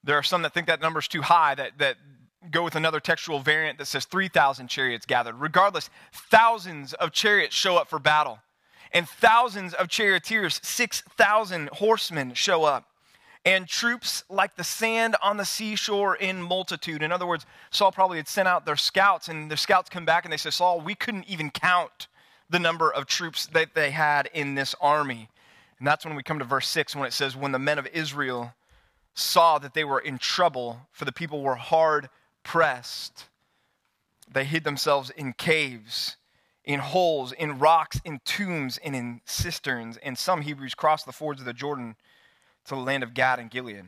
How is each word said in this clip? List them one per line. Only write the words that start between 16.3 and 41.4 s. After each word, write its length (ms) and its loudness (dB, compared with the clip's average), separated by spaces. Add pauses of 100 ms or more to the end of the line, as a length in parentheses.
multitude. 640 -4
In 100 0
other 140 -2
words, 180 -2 (260)
Saul 220 4
probably 240 2
had 120 -6
sent 200 2
out 160 2
their 120 0
scouts, 520 2
and 220 -8
their 80 -4
scouts 320 2
come 160 -6
back 180 2
and 80 -8
they 60 -4
say, 100 -6
"Saul, 320 0
we 140 -6
couldn't 340 -6
even 220 -6
count 580 0 (400)
the 100 0
number 320 2
of 160 -4
troops 420 -4
that 260 0
they 160 0
had 420 2
in 220 -4
this 260 -2
army." 480 0 (500)
And 80 -4
that's 200 0
when 80 -8
we 80 -10
come 160 -4
to 80 -4
verse 220 0
six, 280 -2
when 100 -4
it 60 -6
says, 240 -2
"When 160 -4
the 60 0
men 200 0
of 100 -8
Israel 680 -6 (580)
saw 460 4
that 160 -8
they 100 0
were 140 0
in 200 -6
trouble, 720 -2
for 120 -12
the 80 -6
people 300 -8
were 140 0
hard 520 2 (360)
pressed, 840 -2 (1040)
they 140 -2
hid 180 -2
themselves 480 -2
in 220 -10
caves, 840 -4 (480)
in 140 -2
holes, 540 -2
in 260 -6
rocks, 460 4
in 200 -10
tombs, 540 -4
and 160 -8
in 300 -8
cisterns. 720 -6
And 200 -10
some 260 -2
Hebrews 320 -10
crossed 320 0
the 60 -16
fords 280 -8